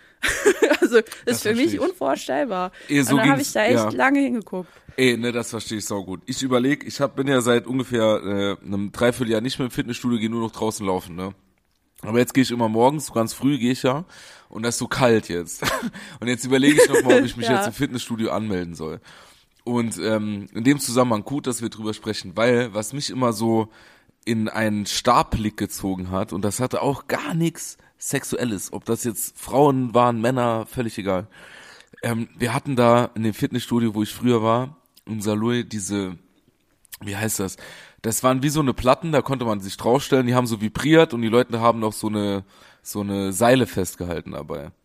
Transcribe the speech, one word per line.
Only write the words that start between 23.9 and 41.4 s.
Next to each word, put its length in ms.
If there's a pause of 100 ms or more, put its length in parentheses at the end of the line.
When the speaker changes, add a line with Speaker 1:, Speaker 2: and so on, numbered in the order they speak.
Speaker 2:
in 240
einen 380
Starrblick 680
gezogen 540
hat, 220
und 100
das 180
hatte 220
auch 260
gar 260
nichts 440 (200)
Sexuelles, 760
ob 100
das 200
jetzt 340
Frauen 560
waren, 260
Männer, 460
völlig 320
egal. 300 (760)
Ähm, 340
wir 160
hatten 240
da 380
in 80
dem 100
Fitnessstudio, 640
wo 80
ich 100
früher 300
war, 340 (300)
in 160
Saarlouis, 440
diese, 520 (840)
wie 160
heißt 240
das? 160 (460)
Das 200
waren 200
wie 80
so 100
eine 140
Platten, 380
da 100
konnte 240
man 140
sich 180
draufstellen, 480
die 80
haben 120
so 140
vibriert 540
und 80
die 60
Leute 320